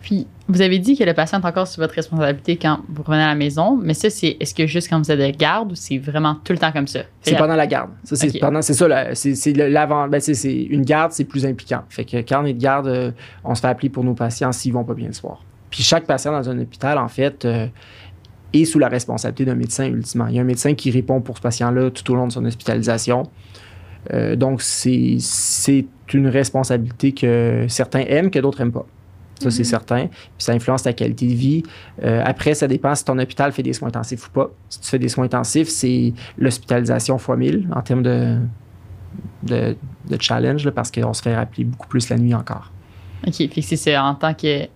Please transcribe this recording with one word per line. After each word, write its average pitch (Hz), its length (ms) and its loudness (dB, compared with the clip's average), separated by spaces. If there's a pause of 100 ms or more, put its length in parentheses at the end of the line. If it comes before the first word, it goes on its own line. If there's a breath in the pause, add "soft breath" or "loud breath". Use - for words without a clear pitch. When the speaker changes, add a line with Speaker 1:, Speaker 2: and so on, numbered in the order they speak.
Speaker 1:
Puis, - 260 -2 (220)
vous 185 120 4
avez 185 180 4
dit 262 180 4
que 240 80 4
le 170 80 4
patient 160 260 2
est 180 60 -2
encore 180 200 0
sous 180 140 -14
votre 160 160 -2
responsabilité 156 600 0
quand 156 320 0
vous 151 140 -8
revenez 156 200 2
à 156 60 4
la 151 60 0
maison, 151 460 2
mais 160 120 0
ça, 208 160 0
c'est, 165 280 -2
est-ce - 160 -6
que 156 140 2
juste 170 220 -2
quand 160 100 2
vous 151 100 0
êtes 151 80 4
de 139 200 2
garde 185 340 2
ou 175 40 -6
c'est - 220 -6
vraiment 151 460 0
tout - 80 -4
le 175 80 0
temps 156 140 2
comme 143 140 -2
ça ? 131 160 -6 (180)
Speaker 2:
C'est 156 100 0
Speaker 1:
Fait 143 60 4
Speaker 2:
pendant 156 180 4
la 156 120 4
garde. 131 240 -2 (120)
Ça, 147 140 -4
c'est 135 180 2
Speaker 1:
Ok. - 60 -2
Speaker 2:
pendant, 143 200 2
c'est 151 120 2
ça, 170 160 4
la, 127 260 2
c'est, 139 200 0
c'est 151 180 0
le, 143 160 4
l'avant, 147 400 2
ben, 147 100 2
c'est, 147 140 0
c'est 135 280 -2
une 143 200 0
garde, 156 320 2
c'est 139 100 -2
plus 135 220 -2
impliquant. 127 420 -4
Fait - 160 -10
que 120 140 -6
quand 127 260 0
on - 20 0
est 139 80 0
de 120 80 -6
garde, 135 260 2
euh, 127 240 -2 (340 loud breath)
on 123 100 0
se - 60 -4
fait - 60 2
appeler 127 200 0
pour 127 160 -2
nos 127 100 2
patients 120 380 -2
s'ils 123 220 -2
vont 123 100 -2
pas 117 100 -6
bien 113 140 -8
le 110 60 -10
soir. - 280 -14 (280)
Puis - 140 -4
chaque 165 220 4
patient 143 280 0
dans 131 160 -2
un 123 100 -4
hôpital, 135 380 -2
en 120 100 0
fait, 139 380 -2
euh, 117 220 0 (840 loud breath)
est 160 140 6
sous 156 140 2
la 127 100 4
responsabilité 120 560 -2
d'un 127 100 0
médecin, 120 300 -2
ultimement. 120 420 -2
Il 117 80 -2
y - 20 2
a 123 40 2
un - 20 2
médecin 127 300 2
qui 139 180 -2
répond 131 300 2
pour 117 160 -8
ce - 40 -16
patient-là 123 500 0
tout - 200 -6
au 123 40 4
long 123 120 0
de 117 60 -4
son 120 100 -4
hospitalisation. 117 800 0 (880 loud breath)
Euh, 113 220 0
donc, 131 260 0
c'est, 123 600 2
c'est - 640 0 (280)
une 139 140 4
responsabilité 127 840 0
que 120 560 2
certains 131 320 0
aiment, 165 300 2
que 151 80 2
d'autres 135 200 0
aiment 120 140 0
pas. - 120 -6 (540)
Ça, 131 120 0
c'est 120 120 0
Speaker 1:
Mhm. - 20 2
Speaker 2:
certain. 120 420 0
Puis - 120 -12 (180 loud breath)
ça - 160 -2
influence 123 300 0
ta 120 100 0
qualité 117 340 -2
de 123 60 2
vie. 139 300 2 (400 loud breath)
Euh, 117 200 2
après, 151 300 2
ça 147 140 0
dépend 139 280 2
si - 80 -6
ton 127 140 0
hôpital 135 340 0
fait 127 120 -6
des 127 100 -2
soins 123 160 -6
intensifs 117 380 -8
ou - 20 -20
pas. - 220 0 (180)
Si - 100 -16
tu - 80 -12
fais 131 120 0
des 123 100 0
soins 127 160 0
intensifs, 127 420 0
c'est 123 460 0 (240 loud breath)
l'hospitalisation 123 800 0
fois 123 180 -2
mille 151 400 0
en 123 60 -2
termes 127 220 0
de, 120 340 2 (1040)
de, 117 320 0 (340)
de 139 120 -2
challenge, 127 440 0
là, 139 60 2
parce 120 200 -4
qu'on 117 220 -2
se - 80 -6
fait 117 140 0
rappeler 117 300 -4
beaucoup 123 220 -6
plus 120 220 -2
la 117 80 0
nuit 120 160 4
encore. - 380 -6 (540 loud breath)
Speaker 1:
OK, 165 240 -2
puis - 120 -4
c'est 165 140 -2
ça, 143 280 2
en 139 120 0
tant 156 180 -2
que 147 280 -2 (140)